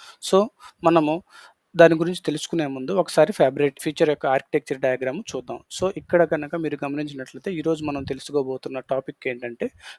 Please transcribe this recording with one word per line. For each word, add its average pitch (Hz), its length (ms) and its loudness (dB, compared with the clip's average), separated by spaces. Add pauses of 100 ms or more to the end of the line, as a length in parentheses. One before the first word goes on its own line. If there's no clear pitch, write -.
(220)
So, - 160 4 (440)
మనము 160 320 4 (600)
దాని 165 200 8
గురించి 170 280 -2
తెలుసుకునే 156 440 -4
ముందు 135 300 -6
ఒకసారి 165 360 4
Fabric 139 480 2
ఫీచర్ 156 300 0
యొక్క 147 160 -2
ఆర్కిటెక్చర్ 135 540 -2
డయాగ్రామ్ 131 460 -2
చూద్దాం. - 340 -10 (100)
So, - 140 -6 (120)
ఇక్కడ 175 280 2
కనుక 151 320 -4
మీరు 147 220 -4
గమనించినట్లయితే 143 760 -8
ఈరోజు 156 320 -2
మనం 143 200 -6
తెలుసుకోబోతున్న 131 840 -6
టాపిక్ 135 400 -4
ఏంటంటే 123 400 -6 (300)